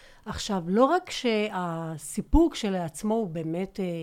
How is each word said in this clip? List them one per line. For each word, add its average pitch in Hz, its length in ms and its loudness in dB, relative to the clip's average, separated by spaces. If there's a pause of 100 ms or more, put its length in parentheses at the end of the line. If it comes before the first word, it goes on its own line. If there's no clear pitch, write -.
(260)
עכשיו, 196 400 -4
לא 214 180 4
רק 359 260 2
שהסיפור 185 1400 0
כשלעצמו 196 640 -2
הוא 226 140 0
באמת, 170 520 -4
אה, 185 40 -2 (180)